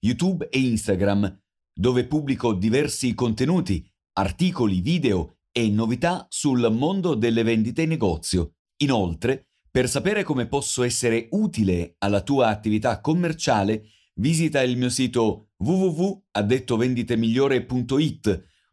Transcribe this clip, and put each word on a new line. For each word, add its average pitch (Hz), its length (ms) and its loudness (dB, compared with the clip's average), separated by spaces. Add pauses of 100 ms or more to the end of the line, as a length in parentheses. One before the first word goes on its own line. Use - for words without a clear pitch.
YouTube 143 480 -2
e 131 100 -2
Instagram, 101 840 0 (320)
dove 123 340 2
pubblico 135 460 0
diversi 113 600 0
contenuti, 123 760 0 (260)
articoli, 101 640 0
video 110 580 0 (140)
e 117 180 0
novità 120 580 -2
sul 123 440 0
mondo 165 420 0
delle 113 300 2
vendite 113 380 0
in 160 80 0
negozio. 87 680 -2 (220)
Inoltre, 117 720 0 (200)
per 127 180 2
sapere 190 360 -2
come 123 240 -2
posso 131 340 -2
essere 117 480 0
utile 95 680 0
alla 98 240 0
tua 135 260 2
attività 107 520 0
commerciale, 151 840 0 (300)
visita 151 480 0
il 127 140 0
mio 123 140 0
sito 117 680 0
w 107 120 -2
w 185 160 2
w 180 360 -2 (100)
addettovenditemigliore 120 1300 0
punto 127 360 -2
it, 107 480 -2 (260)